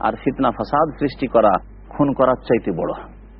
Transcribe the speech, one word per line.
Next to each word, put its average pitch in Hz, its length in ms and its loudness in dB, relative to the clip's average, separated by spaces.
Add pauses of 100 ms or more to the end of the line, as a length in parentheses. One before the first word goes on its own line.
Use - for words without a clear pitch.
আর 107 180 0
ফিতনা 131 340 -2
ফাসাদ 147 440 0
সৃষ্টি 139 320 -4
করা, 110 240 4 (380)
খুন 143 220 0
করার 127 320 2
চাইতে 107 280 0
বড়। 85 200 -4 (480)